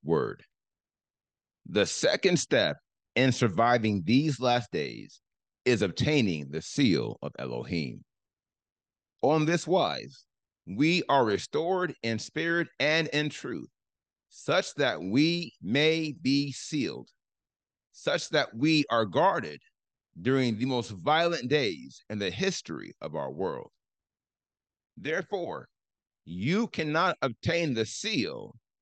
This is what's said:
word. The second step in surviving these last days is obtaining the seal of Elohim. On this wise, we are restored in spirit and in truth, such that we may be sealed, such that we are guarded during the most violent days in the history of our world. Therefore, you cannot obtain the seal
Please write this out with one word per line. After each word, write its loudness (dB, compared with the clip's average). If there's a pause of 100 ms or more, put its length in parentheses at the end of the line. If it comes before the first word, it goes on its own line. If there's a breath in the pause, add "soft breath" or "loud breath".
word. -2 (1200)
The 2
second 2
step 0 (380)
in 4
surviving 2
these 2
last 0
days -8 (460)
is 6
obtaining 2
the -6
seal 2
of -8
Elohim. -6 (1160)
On 4
this 0
wise, -2 (400)
we 2
are 6
restored 0 (100)
in -2
spirit -2 (100)
and 2
in 0
truth, -8 (600)
such 0
that 0
we 0
may 2
be 2
sealed, -6 (840)
such -4
that 0
we 4
are 2
guarded 0 (640)
during 2
the -2
most -2
violent 0
days -2
in -6
the -2
history -6
of -10
our -6
world. -6 (1300)
Therefore, -6 (580)
you -2
cannot -2
obtain -2
the 0
seal -6 (260)